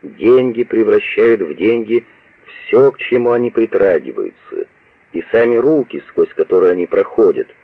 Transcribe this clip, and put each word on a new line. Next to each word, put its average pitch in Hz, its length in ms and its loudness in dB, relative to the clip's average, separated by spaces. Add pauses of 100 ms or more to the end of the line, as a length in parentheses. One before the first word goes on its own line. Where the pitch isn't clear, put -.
Деньги 117 600 0
превращают 110 760 0
в 78 140 -6
деньги 113 500 -2 (420)
все, - 460 0
к - 60 -16
чему 120 320 -2
они 120 200 0
притрагиваются, 65 1160 -2 (460)
и 82 180 -8
сами 117 260 2
руки, 127 520 0
сквозь - 260 -2
которые 90 380 2
они 90 140 -2
проходят. - 640 0 (160)